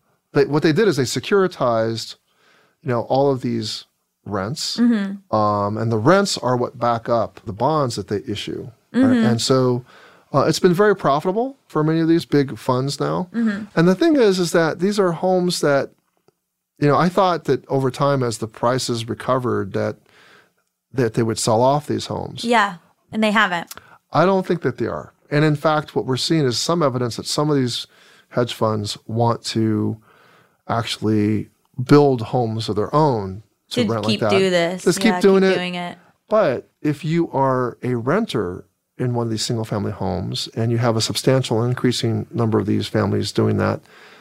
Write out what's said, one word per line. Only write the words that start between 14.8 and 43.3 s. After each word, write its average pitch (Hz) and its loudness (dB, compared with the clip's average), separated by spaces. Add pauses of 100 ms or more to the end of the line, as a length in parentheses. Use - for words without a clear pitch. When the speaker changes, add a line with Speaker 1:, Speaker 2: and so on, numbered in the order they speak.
Speaker 1:
are 180 2
homes 180 0
that, 139 0 (880)
you 143 2
know, 139 4
I 160 4
thought 180 2
that 127 -2
over 135 0
time, 139 0
as 117 -4
the 110 -6
prices 120 -2
recovered, 110 -2
that, 107 -4 (920)
that 120 0
they 127 2
would 113 -2
sell 113 2
off 143 2
these 107 -4
homes. 101 -8
Speaker 2:
Yeah, 214 0 (360)
and 220 -2
they 214 2
haven't. 190 0 (400)
Speaker 1:
I 151 4
don't 190 2
think 175 -2
that 127 -2
they 113 -2
are. 80 -8 (160)
And 147 2
in 151 2
fact, 151 0
what 117 -2
we're 127 -2
seeing 160 0
is 120 0
some 175 0
evidence 123 -2
that - -8
some 151 -2
of 147 2
these 127 -2 (440)
hedge 123 -2
funds 107 -2
want 117 0
to 110 -2 (680)
actually 107 -2 (340)
build 139 6
homes 110 -4
of 104 -2
their 101 -4
own 110 0 (280)
to 247 0
Speaker 2:
To 202 -2
Speaker 1:
rent 180 -2
Speaker 2:
keep 214 -2
Speaker 1:
like 214 2
that. 196 4
Speaker 2:
do 190 2
this. 180 -2
Speaker 1:
Let's 175 2
Speaker 2:
Yeah, 214 4
Speaker 1:
keep 180 -4
doing 196 6
Speaker 2:
keep 190 4
Speaker 1:
it. 185 2
Speaker 2:
doing 180 -4
it. 175 -10 (320)
Speaker 1:
But 180 0 (120)
if 147 -2
you 165 0
are 127 0
a 123 -2
renter 117 -2 (340)
in 127 -2
one 117 -2
of 110 -4
these 110 -4
single-family 113 -4
homes 98 -6
and 117 0
you 117 0
have 117 2
a 113 0
substantial 127 0
increasing 120 -2
number 110 0
of 98 -2
these 107 -2
families 104 -2